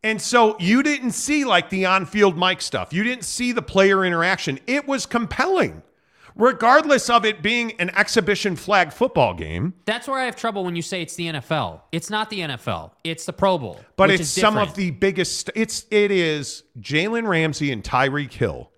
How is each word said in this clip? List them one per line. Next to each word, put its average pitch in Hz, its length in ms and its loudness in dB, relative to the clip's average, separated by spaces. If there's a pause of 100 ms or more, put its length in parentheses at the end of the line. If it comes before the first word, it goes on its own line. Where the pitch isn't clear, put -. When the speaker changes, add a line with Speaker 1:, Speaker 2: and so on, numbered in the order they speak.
Speaker 1:
And 220 160 -2
so 220 400 4
you 220 220 4
didn't 269 300 0
see, 285 340 0
like, 202 240 2
the 185 160 -2
on-field 190 500 2
mic 185 240 0
stuff. 92 320 -6
You 180 100 -2
didn't 240 220 -4
see 247 280 -4
the 226 100 -2
player 196 420 4
interaction. 170 640 0
It 277 200 0
was 269 200 -2
compelling, 233 760 0 (540)
regardless 254 720 4
of 233 160 4
it 214 160 -2
being 226 400 0
an 175 160 0
exhibition 196 580 0
flag 180 380 2
football 151 400 2
game. 85 400 -4 (140)
Speaker 2:
That's 226 200 -4
where 269 120 -4
I 262 80 -2
have 233 100 -6
trouble 202 260 -4
when 175 140 -4
you 165 60 -4
say 180 180 -6
it's 156 140 -10
the 170 140 -6
N 160 80 -6
F 127 140 -10
L. 101 400 -4
It's 165 200 -6
not 214 180 -4
the 202 140 -8
N 151 80 -6
F 123 180 -8
L. 82 340 -8
It's 165 220 -8
the - 80 -8
Pro 190 240 0
Bowl, 110 240 -8 (160)
Speaker 1:
But 190 140 6
Speaker 2:
which 185 100 2
Speaker 1:
it's 156 160 -4
Speaker 2:
is 190 60 2
Speaker 1:
some 214 140 4
Speaker 2:
different. 208 160 0
Speaker 1:
of - 40 -12
the 190 140 -2
biggest, 185 640 -2
it's, 220 360 -4
it 208 200 4
is 156 540 -2 (140)
Jalen 202 480 -2
Ramsey 160 460 0
and 104 100 -6
Tyreek 139 520 -2
Hill. 92 440 -4